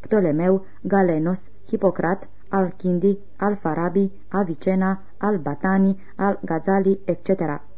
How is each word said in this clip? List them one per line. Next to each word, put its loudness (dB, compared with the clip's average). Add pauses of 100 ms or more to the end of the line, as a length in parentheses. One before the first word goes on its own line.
Ptolemeu, 2 (180)
Galenos, 2 (160)
Hipocrat, 0 (200)
Al-Kindi, 2 (180)
Al-Farabi, 0 (180)
Avicena, 0 (140)
Al-Batani, 2 (160)
Al-Ghazali, 2
et -2
cetera. -2 (140)